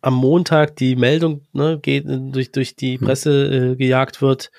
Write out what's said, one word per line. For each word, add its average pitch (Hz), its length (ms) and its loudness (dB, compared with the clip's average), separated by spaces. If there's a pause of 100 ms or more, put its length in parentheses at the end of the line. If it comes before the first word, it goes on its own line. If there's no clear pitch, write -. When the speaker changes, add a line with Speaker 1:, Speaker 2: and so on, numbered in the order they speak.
Speaker 1:
am 131 120 0
Montag 151 640 2
die 127 200 0
Meldung, 147 460 0 (100)
ne, 151 280 -2
geht, 139 260 -2
äh, 135 140 -4
durch, 131 300 -6
durch - 260 -6
die 127 220 -6
Speaker 2:
Hm. 127 80 -2
Speaker 1:
Presse, 135 680 0
äh, 127 40 -2
gejagt 131 440 0
wird, 135 380 -2